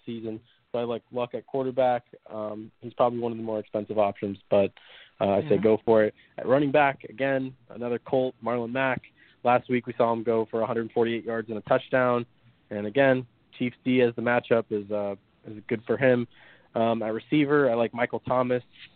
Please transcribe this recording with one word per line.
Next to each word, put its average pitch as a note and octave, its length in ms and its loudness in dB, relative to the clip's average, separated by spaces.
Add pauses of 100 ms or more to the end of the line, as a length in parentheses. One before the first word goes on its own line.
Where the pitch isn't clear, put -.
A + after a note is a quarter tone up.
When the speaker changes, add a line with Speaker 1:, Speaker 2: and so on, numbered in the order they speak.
Speaker 1:
season. A2 340 -10 (320)
So A#2+ 80 -4
I A#2+ 40 -2
like A#2 280 -6
Luck B2 220 -6
at A2+ 120 -10
quarterback. B2+ 580 0 (300)
Um, G#2+ 460 -10
he's A#2+ 140 -14
probably A#2+ 260 0
one A#2 140 -4
of A2+ 40 -10
the A2+ 60 -8
more A2 160 -4
expensive G#2 400 -4
options, G2+ 380 -2 (120)
but, G2 220 2 (480)
uh, G2+ 120 2
I G2 100 2
say G2+ 140 0
Speaker 2:
Mm-hmm. F#2+ 80 2
Speaker 1:
go A2 200 4
for A2 220 6
it. G#2 80 -2 (240)
At - 100 -8
running C#3 240 2
back, C#3 380 2
again, C3 440 -4 (180)
another A#2+ 280 -6
Colt, C3 420 -2
Marlon A#2 300 -4
Mack. C3 300 -2 (420)
Last B2 260 2
week B2 160 0
we A#2+ 120 -8
saw A#2 160 2
him A2+ 100 -4
go A2+ 260 0
for A2+ 120 -2
a A2 40 -2
hundred A2+ 280 -4
forty-eight A#2 320 0
yards A2+ 240 -6
and A2 80 -8
a G#2 40 -10
touchdown. B2 640 0 (440)
And G#2 180 -6
again, C3 380 2 (340)
Chiefs B2 240 -4
D B2+ 180 2
as A#2 140 2
the A#2 60 -6
matchup A#2+ 480 2
is, G#2 220 -4
uh, G2+ 240 -4 (300)
is G#2+ 220 -16
good A2+ 180 -4
for A2+ 120 -2
him. B2 280 2 (480)
Um, A2+ 300 0
at A2 100 -4
receiver, C#3+ 560 2
I A#2 40 0
like A#2 200 0
Michael A#2+ 280 -4
Thomas. B2+ 420 0 (320)